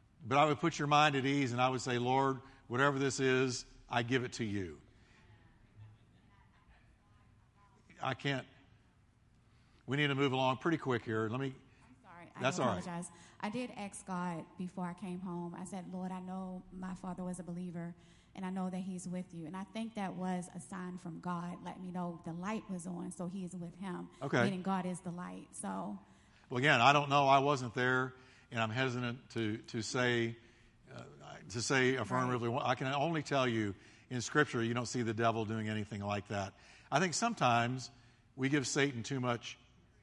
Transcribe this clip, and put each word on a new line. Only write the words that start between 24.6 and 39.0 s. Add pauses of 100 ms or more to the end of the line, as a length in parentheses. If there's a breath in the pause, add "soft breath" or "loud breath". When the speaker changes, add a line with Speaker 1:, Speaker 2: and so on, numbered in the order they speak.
Speaker 2:
God
is
the
light,
so. (520 soft breath)
Speaker 1:
Well,
again,
I
don't
know.
I
wasn't
there, (380 loud breath)
and
I'm
hesitant (120)
to, (100)
to
say, (600 soft breath)
uh, (500)
to
say
affirmatively.
Speaker 2:
Right.
Speaker 1:
I
can
only
tell
you (340 loud breath)
in
Scripture
you
don't
see
the
devil
doing
anything
like
that. (380 loud breath)
I
think
sometimes (440 soft breath)
we
give
Satan